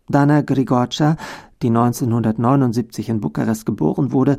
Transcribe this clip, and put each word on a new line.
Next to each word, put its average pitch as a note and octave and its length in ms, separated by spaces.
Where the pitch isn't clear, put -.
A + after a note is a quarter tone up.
Dana C#3+ 340
Grigorca, C3 720
die A#2+ 80
neunzehnhundertneunundsiebzig A#2 1400
in A2+ 120
Bukarest A2 440
geboren C3 480
wurde, C3+ 260